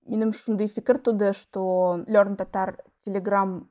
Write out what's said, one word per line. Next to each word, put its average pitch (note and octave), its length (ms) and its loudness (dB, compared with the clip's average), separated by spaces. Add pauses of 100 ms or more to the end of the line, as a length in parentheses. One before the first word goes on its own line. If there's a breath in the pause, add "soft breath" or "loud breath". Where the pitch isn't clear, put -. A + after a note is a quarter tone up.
Минем A3 260 0
шундый G#3+ 340 -2
фикер A#3+ 300 0
туды, G#3 360 0
что F#3 720 -2
Learn G3+ 280 4
Tatar F#3+ 440 -4 (180)
Telegram G3 720 -2